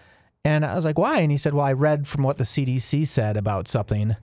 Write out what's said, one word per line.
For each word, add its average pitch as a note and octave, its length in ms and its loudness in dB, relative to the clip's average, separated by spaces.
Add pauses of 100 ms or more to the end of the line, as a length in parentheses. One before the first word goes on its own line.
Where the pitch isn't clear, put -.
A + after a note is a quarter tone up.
(460)
And D3+ 200 2
I A2 100 -4
was E3 100 -2
like, D#3 120 -2
"Why?" B3 220 2
And D#3 100 4
he D3 80 2
said, C#3+ 160 -2
"Well, C#3+ 120 2
I C3+ 80 2
read D3 340 0
from C#3+ 160 -2
what C3+ 140 0
the A2+ 80 -2
C - 180 -2
D B2+ 160 0
C C#3+ 240 0
said G#2+ 320 0
about G2+ 320 -2
something." G#2+ 560 -2